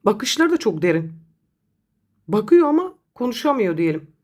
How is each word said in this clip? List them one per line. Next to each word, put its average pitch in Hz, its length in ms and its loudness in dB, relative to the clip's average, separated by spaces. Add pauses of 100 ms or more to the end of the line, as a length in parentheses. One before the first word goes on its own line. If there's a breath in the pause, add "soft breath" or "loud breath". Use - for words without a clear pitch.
Bakışları 254 460 0
da 339 60 0
çok 165 260 -2
derin. 165 300 -2 (1160)
Bakıyor 254 400 4
ama 359 260 0 (200)
konuşamıyor 247 640 -2
diyelim. 160 340 -2 (140)